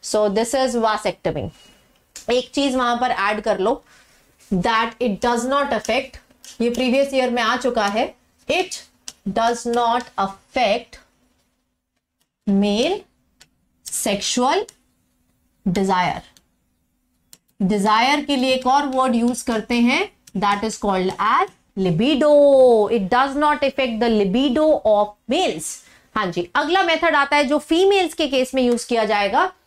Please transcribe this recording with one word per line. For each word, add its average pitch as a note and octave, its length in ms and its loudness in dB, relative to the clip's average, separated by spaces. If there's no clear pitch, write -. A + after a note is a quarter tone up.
So G#3+ 260 0
this A3 260 -2
is C4 200 0
vasectomy। G#3+ 720 -2
एक B3 240 -2
चीज C#4 220 0
वहां A#3+ 220 0
पर B3 140 -2
ऐड G#3 300 -2
कर G#3 180 -2
लो, G#3+ 240 -2
that A3+ 380 0
it G#3+ 240 -2
does A#3 200 0
not C#4 240 -2
affect, B3 460 -4
ये A#3 80 0
प्रीवियस C4 440 0
ईयर B3+ 160 0
में A#3+ 120 -2
आ A#3 160 -2
चुका A#3+ 280 -2
है, G#3 300 -4
it F4+ 160 -2
does A#3 380 -2
not A#3+ 340 0
affect G#3 760 -4
male G#3 480 0
sexual B3 500 0
desire। F3+ 540 -2
डिजायर G#3+ 600 2
के C#4+ 140 -2
लिए C4 180 0
एक B3+ 140 -2
और C#4 200 2
वर्ड C4 280 0
यूज़ A#3+ 300 -2
करते A3+ 300 -4
हैं, B3+ 360 0
that G3+ 260 0
is A3 220 -6
called F#3+ 260 0
as C4+ 260 2
libido। B3 560 2
It G3 180 0
does C4 280 0
not D4 220 2
affect C4 400 -2
the A#3+ 100 2
libido B3 800 2
of G#3 180 4
males। C4 320 0
हाँ F#3+ 100 -2
जी, F3 300 -4
अगला D#4+ 280 0
मेथड E4 320 2
आता C#4 200 0
है D4 80 4
जो C#4 140 0
फीमेल्स F4+ 560 2
के D#4 140 -2
केस C4 280 -2
में C4 80 2
यूज़ A#3+ 240 0
किया A3+ 180 0
जाएगा G#3 460 0